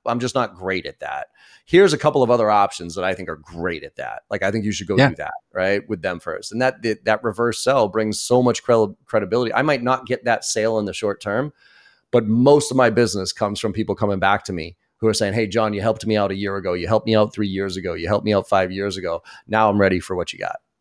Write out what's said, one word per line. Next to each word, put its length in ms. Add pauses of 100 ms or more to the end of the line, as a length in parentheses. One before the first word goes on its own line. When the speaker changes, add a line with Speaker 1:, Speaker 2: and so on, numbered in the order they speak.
Speaker 1:
I'm 140
just 160
not 200
great 300
at 140
that. 280 (380)
Here's 280
a 40
couple 240
of 80
other 220
options 420
that 100
I 120
think 120
are 100
great 460
at 120
that. 340
Like, 140
I 80
think 140
you 60
should 160
go 100
Speaker 2:
Yeah. 120
Speaker 1:
do 60
that, 180 (200)
right, 340
with 140
them 180
first." 320
And 100
that, 200
that, 240
that 180
reverse 400
sell 240
brings 320
so 240
much 200
cre-, 300 (120)
credibility. 480
I 80
might 220
not 220
get 200
that 180
sale 340
in 80
the 80
short 280
term, 320 (580)
but 160
most 420
of 80
my 120
business 420
comes 280
from 120
people 240
coming 240
back 260
to 80
me 220 (240)
who 80
are 60
saying, 200
"Hey, 140
John, 260
you 80
helped 240
me 100
out 160
a 40
year 200
ago. 180
You 140
helped 200
me 80
out 180
three 160
years 260
ago. 200
You 120
helped 180
me 80
out 140
five 240
years 240
ago. 280 (240)
Now 220
I'm 120
ready 180
for 160
what 160
you 80
got." 180 (240)